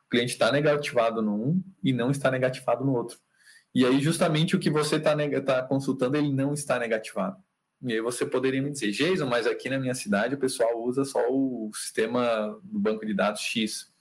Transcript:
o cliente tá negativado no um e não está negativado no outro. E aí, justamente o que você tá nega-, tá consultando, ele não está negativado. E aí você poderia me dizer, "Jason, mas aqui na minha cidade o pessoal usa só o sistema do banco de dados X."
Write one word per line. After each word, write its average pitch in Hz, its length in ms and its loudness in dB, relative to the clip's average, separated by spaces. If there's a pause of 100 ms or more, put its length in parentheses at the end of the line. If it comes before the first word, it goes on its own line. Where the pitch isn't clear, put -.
o - 40 -20
cliente 120 280 0
tá 113 140 4
negativado 127 680 2
no 104 140 0
um 151 280 0 (200)
e 131 100 2
não 120 160 0
está 135 220 0
negativado 127 540 0
no 139 80 2
outro. - 260 -4 (540)
E 127 120 4
aí, 135 140 4
justamente 160 560 2
o 180 40 0
que 170 100 0
você 151 300 2
tá 156 160 2
nega-, 143 260 0
tá 131 200 2
consultando, 131 560 0
ele 147 140 2
não 135 220 0
está 131 260 -2
negativado. 107 580 -4 (460)
E 123 100 -2
aí 113 80 0
você 123 240 -2
poderia 131 360 0
me 143 80 -2
dizer, - 220 -2
"Jason, 160 340 0
mas 120 220 0
aqui 113 200 -2
na 135 120 -2
minha 127 160 -2
cidade 113 400 0
o 143 40 -6
pessoal 120 440 0
usa 127 200 -2
só 123 260 0
o 127 440 -2
sistema 113 920 -2
do 104 160 -6
banco 107 260 0
de 107 80 -2
dados 101 280 0
X." - 600 -4